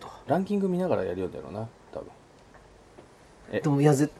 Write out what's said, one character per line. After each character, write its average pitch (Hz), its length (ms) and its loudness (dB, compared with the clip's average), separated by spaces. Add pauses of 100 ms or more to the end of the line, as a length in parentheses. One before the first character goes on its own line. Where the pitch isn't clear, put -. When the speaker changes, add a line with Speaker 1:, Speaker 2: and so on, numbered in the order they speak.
Speaker 1:
と。 - 80 -16 (180)
Speaker 2:
ラ 147 100 2
ン 190 60 0
キ 202 140 -2
ン - 20 0
グ 196 80 0
見 180 100 0
な 180 120 0
が 107 80 2
ら 95 80 -2
や 90 80 -2
り 95 80 -4
よ 87 80 -2
ん - 20 -10
だ 73 80 -10
ろ 67 100 -12
う 87 40 -12
な、 110 120 -8 (280)
多 - 80 -8
分。 - 80 -16 (1400)
え。 - 80 0
Speaker 1:
で 156 80 0
も、 139 100 4
い 143 60 6
や、 147 80 8
ぜ-、 147 160 2 (100)